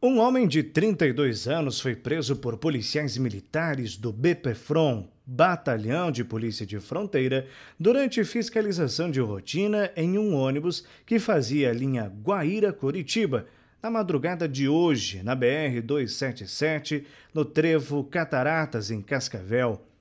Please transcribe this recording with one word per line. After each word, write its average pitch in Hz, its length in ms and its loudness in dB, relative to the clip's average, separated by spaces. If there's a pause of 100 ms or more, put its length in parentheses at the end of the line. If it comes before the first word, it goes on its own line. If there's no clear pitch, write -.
Um 254 140 6
homem 247 300 6
de 147 160 2
trinta 165 420 2
e 131 60 4
dois 120 340 0
anos 143 340 0
foi 127 140 -2
preso 135 400 -2
por 113 220 -4
policiais 143 600 -2
militares 123 800 -4
do 110 160 -6
B 139 220 2
P 143 180 -4
fron, 135 560 0 (160)
Batalhão 139 880 0
de 120 140 -2
Polícia 113 420 -6
de 101 140 -8
Fronteira, 131 680 -2 (320)
durante 240 460 4
fiscalização 185 840 -2
de 135 120 0
rotina 180 720 0
em 175 240 0
um 208 160 2
ônibus 143 500 0 (220)
que 233 140 2
fazia 143 500 2
a - 20 2
linha 120 480 -2
Guaíra-Coritiba, 175 1300 0 (340)
na 220 100 -6
madrugada 175 580 -2
de 135 200 0
hoje, 139 540 2
na 120 140 -2
B 127 100 2
R 131 340 0
dois 117 340 -2
sete 117 340 -6
sete, 151 580 -2 (260)
no 156 120 2
trevo 147 580 2
Cataratas, 143 880 -2
em 110 100 -4
Cascavel. 113 840 -2 (140)